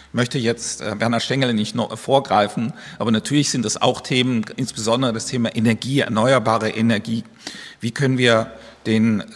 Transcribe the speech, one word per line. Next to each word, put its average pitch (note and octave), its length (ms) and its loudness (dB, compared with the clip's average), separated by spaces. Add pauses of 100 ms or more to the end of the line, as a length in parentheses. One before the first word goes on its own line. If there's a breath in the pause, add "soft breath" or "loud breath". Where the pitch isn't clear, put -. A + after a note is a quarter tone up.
Ich - 40 -20
möchte A#2+ 260 -2
jetzt, A#2 420 -4
äh, G#2+ 180 -4
Werner A2+ 200 0
Stengele B2+ 340 0
nicht G#2+ 220 -2
noch A2+ 200 -4
vorgreifen, A2+ 760 2 (240 loud breath)
aber A2+ 140 0
natürlich C#3 400 0
sind B2 140 -2
es - 140 -4
auch B2+ 220 2
Themen, B2+ 420 0 (120)
insbesondere A#2+ 580 -2
das A2 140 -6
Thema A#2+ 280 -2
Energie, A#2+ 440 0
erneuerbare A2 720 2
Energie. A2+ 520 0 (580 loud breath)
Wie A#2 100 -4
können C3 260 0
wir A#2 340 4 (360 loud breath)
den, A2 360 2 (120)